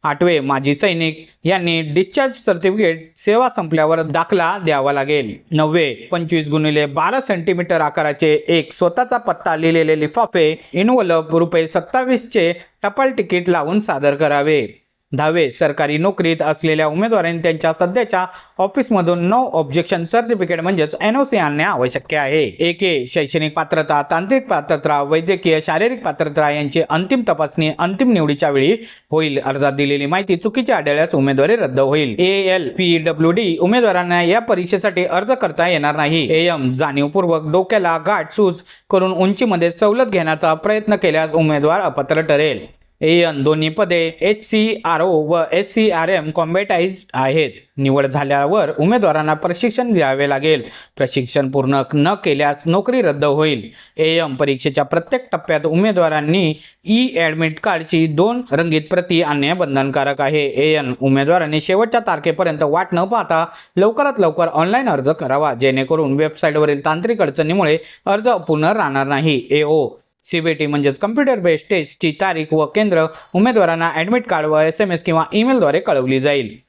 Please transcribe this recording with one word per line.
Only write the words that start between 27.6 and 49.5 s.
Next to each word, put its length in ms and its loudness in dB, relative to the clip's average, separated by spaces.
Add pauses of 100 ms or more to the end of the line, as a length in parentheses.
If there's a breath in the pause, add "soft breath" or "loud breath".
अंतिम 340 0
निवडीच्या 380 0
वेळी 260 2 (340 loud breath)
होईल. 340 0
अर्जात 280 0
दिलेली 340 -2
माहिती 300 0
चुकीची 360 -2
आढळल्यास 420 0
उमेदवारी 420 2
रद्द 240 -2
होईल. 380 2
एएल, 500 0 (100)
पीडब्ल्यूडी 840 2
उमेदवारांना 600 2
या 160 2
परीक्षेसाठी 640 -2
अर्ज 260 -2
करता 380 0
येणार 280 0
नाही. 360 0
एएम, 400 2
जाणीवपूर्वक 800 0
डोक्याला 480 0
गाठ 340 -4
सूज 220 2 (360 loud breath)
करून 220 2
उंचीमध्ये 580 2
सवलत 360 2
घेण्याचा 480 0
प्रयत्न 420 -2
केल्यास 360 0
उमेदवार 480 2
अपात्र 400 -2
ठरेल. 560 0 (240)
एएन, 420 2
दोन्ही 260 2
पदे 520 -2
एचसीआरओ 920 0
व 300 2 (100)
एचसीआरएम 800 0
कॉम्बॅटाइज्ड 840 -2
आहेत. 360 0 (260)
निवड 300 2
झाल्यावर 720 0
उमेदवारांना 560 2
प्रशिक्षण 580 -2